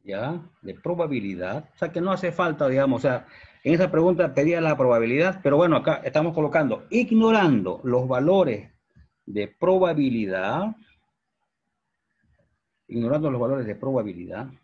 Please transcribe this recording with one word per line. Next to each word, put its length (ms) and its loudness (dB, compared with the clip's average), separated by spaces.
¿Ya? 380 -8
De 120 -14
probabilidad. 1000 -6
O 40 -20
sea, 140 -4
que 80 -6
no 100 -2
hace 220 -2
falta, 360 -2
digamos, 360 2
o 40 4
sea, 180 -2
en 120 4
esa 180 2
pregunta 420 2
pedía 260 2
la 160 2
probabilidad, 680 2
pero 140 2
bueno, 200 4
acá 260 0
estamos 320 -2
colocando, 560 0
ignorando 960 2
los 240 0
valores 640 0
de 200 -6
probabilidad, 1300 0
ignorando 420 -2
los 100 -4
valores 240 -2
de 120 -8
probabilidad 760 -6